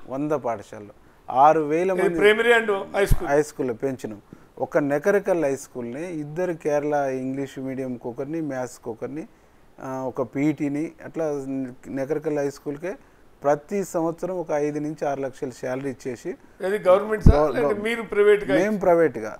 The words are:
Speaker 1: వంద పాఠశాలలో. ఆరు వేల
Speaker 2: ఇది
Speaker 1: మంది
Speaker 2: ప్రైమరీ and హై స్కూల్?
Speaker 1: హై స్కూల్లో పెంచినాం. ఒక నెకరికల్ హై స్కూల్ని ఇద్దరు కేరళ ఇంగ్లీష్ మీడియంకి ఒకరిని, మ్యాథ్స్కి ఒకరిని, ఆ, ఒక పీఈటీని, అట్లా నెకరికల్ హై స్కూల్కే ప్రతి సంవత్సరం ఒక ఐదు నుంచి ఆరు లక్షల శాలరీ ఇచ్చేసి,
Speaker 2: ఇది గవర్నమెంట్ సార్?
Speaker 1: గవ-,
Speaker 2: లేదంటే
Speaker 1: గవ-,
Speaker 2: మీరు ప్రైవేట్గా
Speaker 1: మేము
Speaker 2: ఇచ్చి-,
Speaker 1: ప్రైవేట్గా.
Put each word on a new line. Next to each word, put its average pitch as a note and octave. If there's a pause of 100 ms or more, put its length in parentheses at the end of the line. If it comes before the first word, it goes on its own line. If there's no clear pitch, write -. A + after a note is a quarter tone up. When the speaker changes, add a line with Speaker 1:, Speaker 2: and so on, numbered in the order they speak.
Speaker 1:
వంద D3
పాఠశాలలో. A2 (360)
ఆరు D3+
వేల E3
Speaker 2:
ఇది F#3
Speaker 1:
మంది E3+
Speaker 2:
ప్రైమరీ A3
and A3+ (240)
హై G3
స్కూల్? E3+
Speaker 1:
హై D3
స్కూల్లో C3+
పెంచినాం. A#2 (380)
ఒక C3
నెకరికల్ E3+
హై C#3
స్కూల్ని B2+
ఇద్దరు D#3
కేరళ D3
ఇంగ్లీష్ C3+
మీడియంకి C3
ఒకరిని, C#3+
మ్యాథ్స్కి B2+
ఒకరిని, C3 (540)
ఆ, C3
ఒక B2+
పీఈటీని, C#3+ (140)
అట్లా D3+ (600)
నెకరికల్ D3
హై C#3+
స్కూల్కే D3+ (480)
ప్రతి D3+
సంవత్సరం E3
ఒక D#3+
ఐదు D3
నుంచి D3+
ఆరు C#3
లక్షల C3+
శాలరీ C3
ఇచ్చేసి, B2+
Speaker 2:
ఇది G3
గవర్నమెంట్ G#3
సార్? -
Speaker 1:
గవ-, D3
Speaker 2:
లేదంటే A3
Speaker 1:
గవ-, G3+
Speaker 2:
మీరు A#3
ప్రైవేట్గా G3+
Speaker 1:
మేము F#3
Speaker 2:
ఇచ్చి-, G#3+
Speaker 1:
ప్రైవేట్గా. D#3+